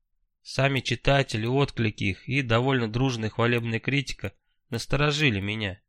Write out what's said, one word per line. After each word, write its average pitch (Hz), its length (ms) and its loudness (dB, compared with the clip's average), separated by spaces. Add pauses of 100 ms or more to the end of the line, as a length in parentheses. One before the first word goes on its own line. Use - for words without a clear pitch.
(420)
Сами 135 380 0
читатели, 120 640 0
отклики 123 600 0
их 95 220 -2
и 139 140 -2
довольно 120 500 2
дружная 117 380 0
хвалебная 117 500 0
критика 127 540 -4 (360)
насторожили 143 680 0
меня. 101 500 -4